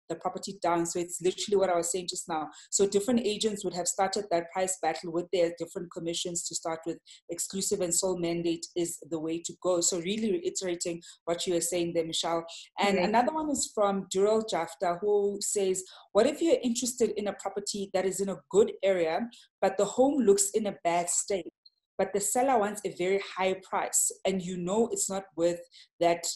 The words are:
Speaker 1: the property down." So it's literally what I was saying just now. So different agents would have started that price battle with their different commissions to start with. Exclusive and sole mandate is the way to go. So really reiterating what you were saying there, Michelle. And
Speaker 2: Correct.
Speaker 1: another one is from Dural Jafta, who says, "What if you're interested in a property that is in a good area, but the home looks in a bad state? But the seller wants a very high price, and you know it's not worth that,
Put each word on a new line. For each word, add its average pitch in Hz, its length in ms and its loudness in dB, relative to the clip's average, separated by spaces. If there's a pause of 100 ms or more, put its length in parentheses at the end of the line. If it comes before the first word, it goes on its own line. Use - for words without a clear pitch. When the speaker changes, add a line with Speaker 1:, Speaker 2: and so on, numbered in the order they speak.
Speaker 1:
the 165 60 -4
property 185 480 -8
down." 170 240 2
So 175 120 -4
it's 175 220 -6
literally 185 380 0
what 190 100 4
I 175 80 4
was 170 160 0
saying 180 160 -4
just - 220 -8
now. 151 180 -4 (220)
So 196 160 4
different 202 400 2
agents 208 380 -2
would 175 100 -4
have 175 140 -2
started 196 420 0
that 170 200 0
price 185 300 -2
battle 165 320 -2
with 175 180 -2
their 170 280 2
different 175 320 -8
commissions 170 580 -6
to 165 60 -10
start 165 320 -4
with. 165 100 -4 (320)
Exclusive 190 540 -4
and 170 120 0
sole 185 220 0
mandate 170 480 -2 (120)
is 170 220 -4 (120)
the 165 80 -4
way 165 260 -6
to - 80 -8 (100)
go. 180 200 2
So 175 160 0
really 208 340 0
reiterating 175 720 -4 (240)
what 170 200 -2
you 185 60 0
were 170 80 2
saying 170 320 -2
there, 165 140 0
Michelle. 165 400 -2 (320)
And 202 180 2
Speaker 2:
Correct. 180 120 2
Speaker 1:
another 254 260 2
one 311 160 -2
is - 240 -2
from 196 400 2
Dural 214 340 2
Jafta, 175 540 -2
who 202 400 2
says, 190 420 0 (280)
"What 220 140 6
if 302 140 0
you're 330 220 4
interested 233 480 0
in 208 160 -4
a 196 80 -2
property 202 580 -8
that 185 140 0
is 180 140 -2
in 196 100 -2
a 175 180 -6
good 214 240 6 (100)
area, 185 460 2 (320)
but 190 160 2
the 202 80 4
home 269 380 4
looks 196 300 6
in 220 140 0
a 196 180 -6
bad 170 260 2
state? - 380 -2 (500)
But 196 160 0
the 202 60 2
seller 254 380 2
wants 208 280 0
a 165 100 -6
very 190 240 2 (160)
high 190 160 2 (100)
price, - 480 0 (140)
and 190 180 0
you 180 140 -6
know 196 340 2
it's 196 200 -2
not 196 140 -4 (120)
worth 170 240 2 (400)
that, 170 360 2